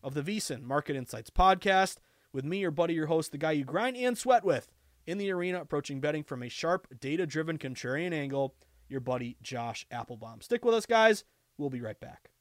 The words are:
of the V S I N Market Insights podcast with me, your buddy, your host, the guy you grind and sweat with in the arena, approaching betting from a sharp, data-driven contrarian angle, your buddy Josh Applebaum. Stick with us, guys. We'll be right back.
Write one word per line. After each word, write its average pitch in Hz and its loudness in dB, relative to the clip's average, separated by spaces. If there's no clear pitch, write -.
of 135 -6
the 147 -2
V 196 -4
S - -6
I 135 -4
N 117 -14
Market 143 -2
Insights 117 -10
podcast 190 4
with 135 -6
me, 180 -2
your 185 0
buddy, 170 2
your 156 0
host, 160 2
the 147 -8
guy 160 2
you 147 2
grind 214 0
and 247 2
sweat 240 4
with 156 0
in 170 -4
the 202 -2
arena, 180 -2
approaching 143 -4
betting 151 0
from 127 -8
a 120 -8
sharp, 175 -2
data-driven 160 -2
contrarian 139 -4
angle, 139 -2
your 135 -6
buddy 123 -4
Josh 117 -8
Applebaum. 113 -12
Stick 240 0
with 233 6
us, 214 0
guys. 220 6
We'll 143 -4
be 127 -8
right 107 -8
back. - -20